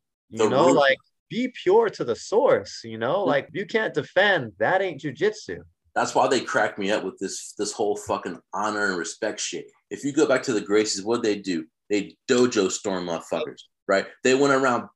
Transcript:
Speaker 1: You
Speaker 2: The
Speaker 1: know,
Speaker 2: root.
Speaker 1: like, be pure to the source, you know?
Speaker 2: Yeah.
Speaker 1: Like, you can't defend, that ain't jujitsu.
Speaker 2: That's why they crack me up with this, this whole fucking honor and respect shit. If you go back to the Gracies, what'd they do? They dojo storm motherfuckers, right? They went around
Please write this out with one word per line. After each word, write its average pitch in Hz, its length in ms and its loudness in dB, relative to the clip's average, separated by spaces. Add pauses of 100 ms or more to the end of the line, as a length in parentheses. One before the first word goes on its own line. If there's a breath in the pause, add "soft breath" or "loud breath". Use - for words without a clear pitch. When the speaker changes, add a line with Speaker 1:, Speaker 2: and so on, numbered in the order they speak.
(300)
Speaker 1:
You 110 80 -12
Speaker 2:
The 110 100 4
Speaker 1:
know, 135 200 4
Speaker 2:
root. 170 80 6
Speaker 1:
like, 135 220 4 (300)
be 247 240 -4 (100)
pure 208 280 4
to - 140 -6
the 117 120 -2
source, 175 680 0
you 113 140 -12
know? 156 280 -2
Speaker 2:
Yeah. 160 60 0
Speaker 1:
Like, 139 200 -2
you 190 140 -8
can't 220 280 -2
defend, 156 640 2
that 143 220 2
ain't 170 220 -6
jujitsu. 147 560 -4 (360)
Speaker 2:
That's 117 200 -2
why 131 140 4
they 131 120 2
crack - 380 -2
me 98 120 -2
up 104 140 0
with 92 140 -8
this, - 400 -10
this 101 140 -4
whole 104 240 -2
fucking 98 420 -6 (160)
honor 104 340 -4
and 92 100 -2
respect 98 420 -6
shit. - 260 -8 (240 soft breath)
If - 140 -10
you 143 100 -4
go 147 120 4
back 135 180 2
to 123 100 -2
the 104 80 0
Gracies, 101 420 0
what'd 117 180 -2
they 104 160 0
do? 87 280 -4 (240)
They 101 260 -2 (140)
dojo 123 400 4
storm 92 380 -4
motherfuckers, 80 520 -6 (260)
right? 98 200 2 (180)
They 127 100 6
went 139 200 6
around 123 420 2